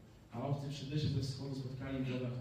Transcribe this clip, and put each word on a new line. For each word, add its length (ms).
a 100
obcy 260
przybysze 400
ze 120
wschodu 340
spotkali 500
w 40
drogach 320